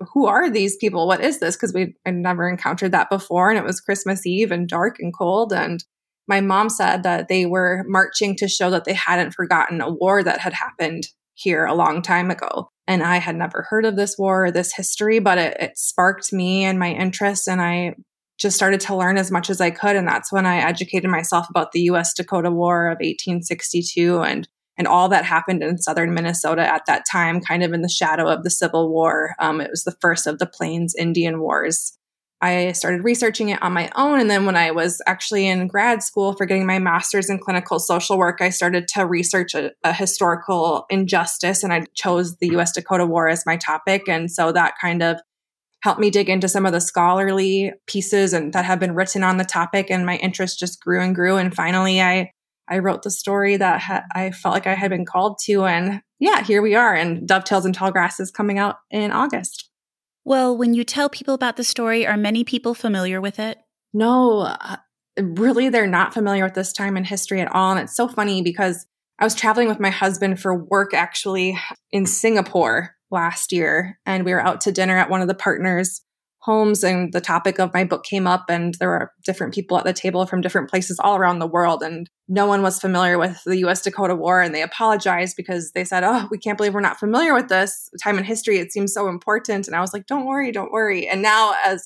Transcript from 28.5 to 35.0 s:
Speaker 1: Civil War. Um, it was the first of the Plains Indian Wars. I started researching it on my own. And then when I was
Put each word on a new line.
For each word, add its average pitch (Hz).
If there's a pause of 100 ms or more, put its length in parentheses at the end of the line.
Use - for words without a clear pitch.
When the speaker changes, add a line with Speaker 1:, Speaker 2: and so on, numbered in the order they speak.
Speaker 1:
Civil 165
War. 156
Um, 156
it -
was 170
the 180
first 165
of 151
the 180
Plains 170
Indian 170
Wars. 156 (440)
I 180
started 180
researching 233
it 202
on 180
my 170
own. 277
And 220
then 196
when 185
I 165
was 170